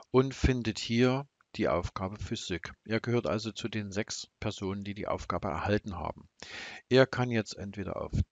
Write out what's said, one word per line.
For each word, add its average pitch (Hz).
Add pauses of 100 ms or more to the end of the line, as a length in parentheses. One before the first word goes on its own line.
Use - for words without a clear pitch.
(100)
und 131
findet 117
hier 127 (280)
die 95
Aufgabe 92
Physik. - (120)
Er 110
gehört 120
also 107
zu -
den 104
sechs - (100)
Personen, 101
die 98
die 104
Aufgabe 92
erhalten 95
haben. 78 (600)
Er 127
kann 123
jetzt 113
entweder 98
auf - (200)